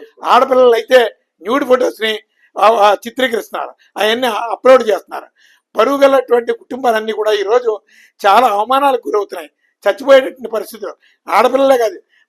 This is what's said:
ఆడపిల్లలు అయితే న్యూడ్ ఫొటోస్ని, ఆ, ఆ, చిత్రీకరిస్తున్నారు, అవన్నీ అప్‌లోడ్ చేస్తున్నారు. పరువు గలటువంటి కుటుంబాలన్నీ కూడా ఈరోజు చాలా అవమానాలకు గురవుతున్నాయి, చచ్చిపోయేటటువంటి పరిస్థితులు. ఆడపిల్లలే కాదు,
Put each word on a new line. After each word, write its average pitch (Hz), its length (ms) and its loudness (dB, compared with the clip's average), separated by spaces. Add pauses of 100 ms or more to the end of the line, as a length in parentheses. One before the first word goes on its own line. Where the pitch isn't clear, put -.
(240)
ఆడపిల్లలు 254 500 2
అయితే 233 420 0 (260)
న్యూడ్ 254 220 -4
ఫొటోస్ని, 240 560 -2 (380)
ఆ, 196 140 2
ఆ, 208 220 2
చిత్రీకరిస్తున్నారు, 214 800 -6 (240)
అవన్నీ 226 300 -2
అప్‌లోడ్ 233 560 0
చేస్తున్నారు. 170 440 -6 (520)
పరువు 269 200 -2
గలటువంటి 254 540 0
కుటుంబాలన్నీ 233 600 -4
కూడా 214 200 -2
ఈరోజు 214 480 -2 (460)
చాలా 214 220 4
అవమానాలకు 247 600 -2
గురవుతున్నాయి, 196 420 -6 (340)
చచ్చిపోయేటటువంటి 262 640 2
పరిస్థితులు. 202 460 -10 (340)
ఆడపిల్లలే 254 500 2
కాదు, 208 220 -4 (280)